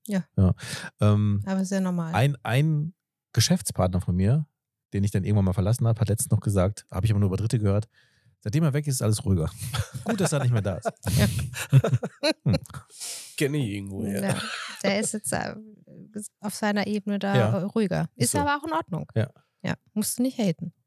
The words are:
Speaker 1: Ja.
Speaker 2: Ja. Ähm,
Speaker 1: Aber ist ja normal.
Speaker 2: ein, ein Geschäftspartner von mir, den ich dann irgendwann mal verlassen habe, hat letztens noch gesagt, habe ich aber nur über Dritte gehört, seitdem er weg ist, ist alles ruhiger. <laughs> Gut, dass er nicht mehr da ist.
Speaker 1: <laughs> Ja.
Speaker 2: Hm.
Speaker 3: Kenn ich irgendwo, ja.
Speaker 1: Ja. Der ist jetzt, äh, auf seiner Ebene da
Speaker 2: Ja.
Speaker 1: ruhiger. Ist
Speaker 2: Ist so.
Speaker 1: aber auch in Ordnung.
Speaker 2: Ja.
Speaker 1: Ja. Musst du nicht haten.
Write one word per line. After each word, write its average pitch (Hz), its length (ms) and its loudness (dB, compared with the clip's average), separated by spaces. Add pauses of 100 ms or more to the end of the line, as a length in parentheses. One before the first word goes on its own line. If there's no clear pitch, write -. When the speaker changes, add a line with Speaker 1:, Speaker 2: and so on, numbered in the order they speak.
Speaker 1:
Ja. 190 160 -2 (120)
Speaker 2:
Ja. 95 160 6 (480)
Ähm, 104 460 4
Speaker 1:
Aber 190 140 0
ist 190 100 -2
ja 196 100 0
normal. 175 320 -2
Speaker 2:
ein, 135 300 2
ein 151 500 0 (400)
Geschäftspartner 95 680 2
von 90 160 0
mir, 120 320 2 (440)
den 101 120 0
ich 104 80 0
dann 98 100 0
irgendwann 104 220 2
mal 92 80 2
verlassen 104 340 0
habe, 113 140 2
hat 110 80 0
letztens - 240 0
noch 107 80 2
gesagt, 101 500 0
habe 95 160 -2
ich 113 60 4
aber 101 80 2
nur 101 80 2
über 90 80 -2
Dritte 107 240 0
gehört, 101 280 0 (520)
seitdem 123 240 0
er 143 80 2
weg 147 160 -2
ist, 135 80 0
ist 120 60 -4
alles 107 220 2
ruhiger. 90 240 2 (300)
<laughs> - 260 -6
Gut, 214 160 0
dass 175 120 2
er 143 100 2
nicht 123 100 4
mehr 110 100 2
da 95 160 -2
ist. - 120 -4 (140)
Speaker 1:
<laughs> - 120 2
Ja. - 120 6 (1160)
Speaker 2:
Hm. 117 120 2 (800)
Speaker 3:
Kenn 143 180 0
ich 139 160 0
irgendwo, 98 340 -6
ja. - 180 -4
Speaker 1:
Ja. 196 200 -2 (400)
Der 196 180 0
ist 214 120 -4
jetzt, 214 200 -8
äh, - 220 -4 (840)
auf 202 140 -8
seiner 208 340 -2
Ebene 202 320 -4
da 196 160 0
Speaker 2:
Ja. 113 300 2
Speaker 1:
ruhiger. 107 500 -2
Ist - 100 0
Speaker 2:
Ist - 60 -2
so. 302 60 2
Speaker 1:
aber 285 180 2
auch 294 100 -8
in 330 60 -4
Ordnung. 311 420 -4
Speaker 2:
Ja. 110 160 -2 (320)
Speaker 1:
Ja. - 120 -2 (180)
Musst - 260 -4
du 247 40 0
nicht 254 160 -2
haten. 180 340 -2 (140)